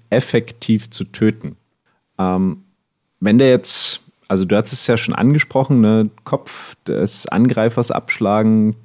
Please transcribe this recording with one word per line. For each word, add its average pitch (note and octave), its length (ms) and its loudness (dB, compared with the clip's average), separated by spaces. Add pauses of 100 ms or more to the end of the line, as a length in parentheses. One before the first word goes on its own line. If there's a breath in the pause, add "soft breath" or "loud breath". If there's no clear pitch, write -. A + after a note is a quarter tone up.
effektiv A2+ 840 -2
zu - 120 -8
töten. - 540 -4 (600)
Ähm, F#2 460 -2 (560)
wenn G#2+ 180 4
der C3 120 6
jetzt, - 500 0 (300)
also F#2+ 160 0
du G2 100 0
hast G#2+ 160 0
es - 160 -2
ja A#2 80 2
schon - 180 -4
angesprochen, C3+ 680 2
ne, A2 280 2 (140)
Kopf - 520 -8 (120)
des - 400 -4
Angreifers A#2 640 0
abschlagen, G#2+ 920 0